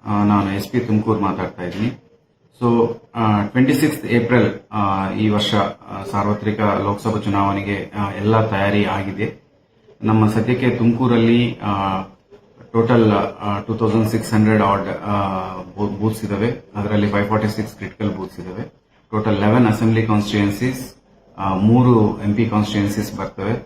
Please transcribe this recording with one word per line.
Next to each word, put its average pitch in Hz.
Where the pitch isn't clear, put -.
ಆ, 104
ನಾನು 101
ಎಸ್ 101
ಪಿ 123
ತುಮಕೂರು 107
ಮಾತಾಡ್ತಾ 92
ಇದ್ದೀನಿ. 101
So, 117
ಆ, 107
ಟ್ವೆಂಟಿ 127
ಸಿಕ್ಸ್ತ್ -
ಏಪ್ರಿಲ್, 117
ಆ, 98
ಈ 104
ವರ್ಷ, 104
ಆ, 98
ಸಾರ್ವತ್ರಿಕ 104
ಲೋಕಸಭಾ 104
ಚುನಾವಣೆಗೆ, 101
ಆ, 101
ಎಲ್ಲ 110
ತಯಾರಿ 101
ಆಗಿದೆ. 98
ನಮ್ಮ 110
ಸದ್ಯಕ್ಕೆ 120
ತುಮಕೂರಲ್ಲಿ, 117
ಆ, 98
ಟೋಟಲ್, 113
ಆ, 101
ಟೂ 110
ತೌಸಂಡ್ 110
ಸಿಕ್ಸ್ 110
ಹಂಡ್ರೆಡ್ 107
ಆಡ್, 98
ಆ, 104
ಬೂ-, 98
ಬೂತ್ಸ್ 107
ಇದಾವೆ. 101
ಅದರಲ್ಲಿ 104
ಫೈವ್ 101
ಫಾರ್ಟಿ 107
ಸಿಕ್ಸ್ 110
ಕ್ರಿಟಿಕಲ್ 98
ಬೂತ್ಸ್ 92
ಇದಾವೆ. 92
ಟೋಟಲ್ 107
ಲೆವೆನ್ 113
ಅಸೆಂಬ್ಲಿ 113
ಕಾನ್ಸ್ಟಿಟ್ಯೂಯೆನ್ಸೀಸ್, 104
ಆ, 95
ಮೂರು 110
ಎಂ 101
ಪಿ 110
ಕಾನ್ಸ್ಟಿಟ್ಯೂಯೆನ್ಸೀಸ್ 104
ಬರ್ತವೆ. 98